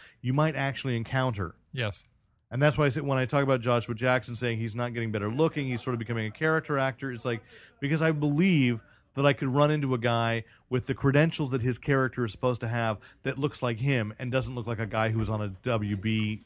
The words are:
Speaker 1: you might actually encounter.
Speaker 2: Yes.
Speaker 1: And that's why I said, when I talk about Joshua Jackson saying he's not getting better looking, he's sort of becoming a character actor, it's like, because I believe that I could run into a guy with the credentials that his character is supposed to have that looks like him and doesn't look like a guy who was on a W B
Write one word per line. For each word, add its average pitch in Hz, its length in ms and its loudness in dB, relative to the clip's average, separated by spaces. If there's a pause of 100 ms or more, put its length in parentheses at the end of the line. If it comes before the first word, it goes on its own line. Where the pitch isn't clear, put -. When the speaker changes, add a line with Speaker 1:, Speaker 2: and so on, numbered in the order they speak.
(220)
Speaker 1:
you 123 120 -2
might 151 220 2
actually 135 400 -2
encounter. 113 600 -2 (160)
Speaker 2:
Yes. 117 320 -6 (480)
Speaker 1:
And 123 100 -4
that's 147 160 4
why 151 80 4
I 143 40 4
said, 143 120 -2
when 139 160 0
I 131 80 0
talk 143 180 2
about 131 180 2
Joshua 120 340 0
Jackson 123 400 0
saying 117 240 -2
he's 110 160 -6
not 120 180 -4
getting 113 180 -4
better 104 200 -2
looking, 151 340 0
he's 123 160 -2
sort 127 140 -2
of 117 40 -2
becoming 113 280 -4
a 104 40 -8
character 156 460 -2
actor, 131 340 -4
it's 117 140 -10
like, 117 160 -4 (380)
because 147 240 0
I 160 80 4
believe 147 720 4 (320)
that 139 120 4
I 143 60 6
could 139 160 -4
run 143 200 6
into 147 240 0
a 123 60 0
guy 117 440 0 (280)
with 127 160 -2
the 131 80 -2
credentials 143 560 2
that 131 100 0
his 120 160 0
character 131 480 0
is 107 60 -4
supposed 127 300 -2
to 117 60 -4
have 113 300 -2 (240)
that 131 160 -4
looks 143 240 -4
like 120 160 -2
him 120 400 0
and 127 140 -8
doesn't 127 240 -2
look 117 100 -6
like 110 140 -4
a 110 80 -4
guy 110 240 0
who 110 80 0
was 107 100 0
on 107 100 -2
a 104 100 -4
W 104 460 -2
B 107 500 -2